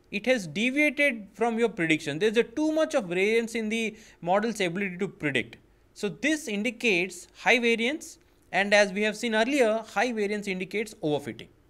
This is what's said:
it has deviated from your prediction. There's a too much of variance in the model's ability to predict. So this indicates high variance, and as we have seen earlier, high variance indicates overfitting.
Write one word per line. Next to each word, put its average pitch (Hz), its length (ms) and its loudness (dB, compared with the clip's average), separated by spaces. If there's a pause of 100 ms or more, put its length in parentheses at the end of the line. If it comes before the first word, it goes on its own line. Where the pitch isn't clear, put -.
it 202 160 -6
has 240 220 0
deviated 254 840 0
from 226 260 0
your 233 100 2
prediction. 156 480 0
There's 208 180 0
a 233 80 4
too 302 280 0
much 311 240 0
of 240 100 0
variance 214 500 0
in 220 140 -4
the 220 280 -2 (240)
model's 208 380 0
ability 185 380 -2
to 190 100 -2
predict. 139 500 -2 (360)
So - 160 -4
this 302 380 -2
indicates 208 800 -2 (160)
high 233 160 6
variance, 233 580 0 (340)
and 202 220 2
as 202 180 6
we 202 120 -2
have 214 120 0
seen 220 200 -2
earlier, 226 480 2 (100)
high 240 180 0
variance 208 360 -4
indicates 196 480 -6
overfitting. 117 540 -4 (200)